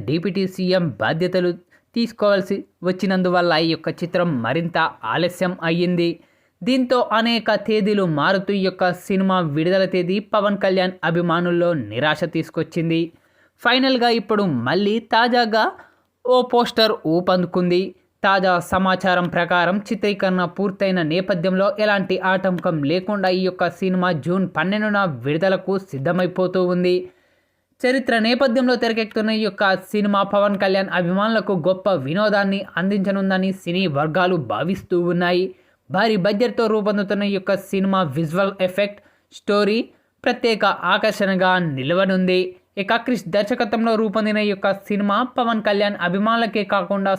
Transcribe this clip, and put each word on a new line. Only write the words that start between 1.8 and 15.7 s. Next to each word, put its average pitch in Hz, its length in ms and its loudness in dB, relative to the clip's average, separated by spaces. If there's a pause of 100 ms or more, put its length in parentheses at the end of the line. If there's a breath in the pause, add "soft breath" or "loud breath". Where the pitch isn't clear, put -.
తీసుకోవాల్సి 202 600 0 (320)
వచ్చినందువల్ల 180 640 2 (140)
ఈ - 60 2
యొక్క 156 160 -6 (120)
చిత్రం 175 300 0 (140)
మరింత 165 340 -2 (340)
ఆలస్యం 175 400 -2 (160)
అయ్యింది. 170 400 0 (540 soft breath)
దీంతో 254 360 2 (200)
అనేక 226 360 0 (140)
తేదీలు 208 360 2 (140)
మారుతూ 190 420 0
ఈ 190 60 0
యొక్క 180 240 0 (160)
సినిమా 190 300 2 (180)
విడుదల 180 300 2 (100)
తేదీ 180 240 0 (160)
పవన్ 202 300 0
కళ్యాణ్ 185 320 0 (140)
అభిమానుల్లో 175 600 0 (220)
నిరాశ 151 280 0 (160)
తీసుకొచ్చింది. 165 640 -2 (640 soft breath)
ఫైనల్గా 254 460 2 (100)
ఇప్పుడు 214 220 0 (260)
మళ్ళీ 202 300 0 (180)
తాజాగా 226 480 2 (720 loud breath)